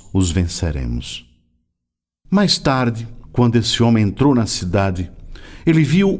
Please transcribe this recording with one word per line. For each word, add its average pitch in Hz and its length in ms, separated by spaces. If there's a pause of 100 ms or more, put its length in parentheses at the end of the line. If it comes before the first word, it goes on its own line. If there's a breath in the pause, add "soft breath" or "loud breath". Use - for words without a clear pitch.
(120)
os 92 180
venceremos." 73 960 (1080)
Mais 196 220
tarde, 127 500 (240)
quando 120 260
esse 113 260
homem 113 220
entrou 131 300
na 113 120
cidade, 92 640 (540 loud breath)
ele 160 180
viu 190 360